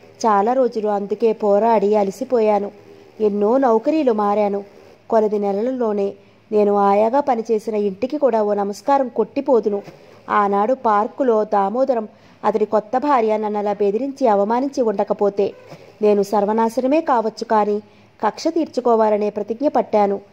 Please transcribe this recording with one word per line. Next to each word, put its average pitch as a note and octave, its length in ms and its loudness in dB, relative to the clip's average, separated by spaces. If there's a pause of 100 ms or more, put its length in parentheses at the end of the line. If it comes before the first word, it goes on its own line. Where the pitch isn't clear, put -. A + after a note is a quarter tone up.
(260)
చాలా G#3 260 2
రోజులు A#3+ 360 -2
అందుకే G#3 440 -2
పోరాడి G#3 600 2
అలసిపోయాను. G#3 760 0 (500)
ఎన్నో G#3 380 0
నౌకరీలు C4+ 540 2
మారాను. G3+ 520 -2 (460)
కొలది G#3+ 280 2
నెలలలోనే G#3 760 -2 (400)
నేను G#3 220 2
ఆయాగా G3+ 460 2
పనిచేసిన A3+ 540 -2
ఇంటికి G#3 440 -4
కూడా A#3 240 2
ఓ G#3 120 0
నమస్కారం G#3 540 0
కొట్టిపోదును. A3 760 -2 (460)
ఆనాడు G#3 460 0
పార్కులో A#3 720 0
దామోదరం, G#3+ 640 -2 (360)
అతడి G#3+ 200 2
కొత్త G#3+ 340 0
భార్య A#3+ 380 2
నన్ను G#3+ 220 -4
అలా G#3 140 -2
బెదిరించి A3+ 560 -2
అవమానించి A#3 540 0
ఉండకపోతే G3+ 680 0 (500)
నేను G#3 200 4
సర్వనాశనమే A3+ 800 0
కావచ్చు, A3+ 440 -2
కానీ G#3 360 0 (460)
కక్ష - 220 -4
తీర్చుకోవాలనే A3 840 0
ప్రతిజ్ఞ A3 380 -4
పట్టాను. G#3 520 0 (120)